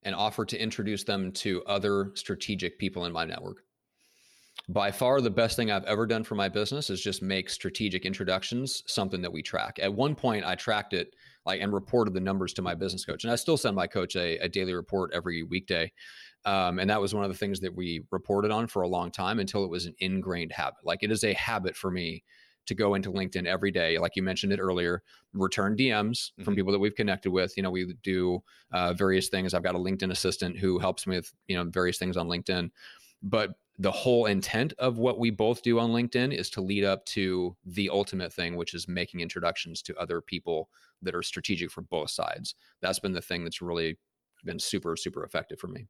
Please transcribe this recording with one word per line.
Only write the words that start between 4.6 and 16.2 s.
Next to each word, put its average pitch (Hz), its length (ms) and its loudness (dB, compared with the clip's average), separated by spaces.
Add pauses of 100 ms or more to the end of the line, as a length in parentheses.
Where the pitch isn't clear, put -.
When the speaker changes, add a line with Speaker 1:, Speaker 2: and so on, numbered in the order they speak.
Speaker 1:
By 101 220 2
far, 131 300 4
the 117 80 4
best 113 260 4
thing 113 160 2
I've 98 140 0
ever 107 200 2
done 110 180 0
for 110 120 -4
my 98 140 2
business 107 400 -2
is 95 120 -2
just 98 200 -2
make 95 280 -2
strategic 92 560 -2
introductions 95 840 -2
something 95 340 -2
that 90 100 -6
we 80 100 -6
track. - 400 -4
At 98 120 0
one 135 220 2
point, 107 300 0
I 92 100 0
tracked 104 380 -2
it, 87 200 -2 (320)
like, 95 160 -2
and 101 100 0
reported 101 420 2
the 92 60 0
numbers 95 340 0
to - 80 -6
my 87 140 -2
business 90 300 -4
coach. - 180 -8
And 117 80 0
I 120 40 4
still 160 200 2
send 113 200 2
my 90 120 2
coach 90 280 -2
a, 87 240 0
a 90 100 -2
daily 92 240 0
report 90 400 -2
every 85 300 -2
weekday. 90 480 -2 (520)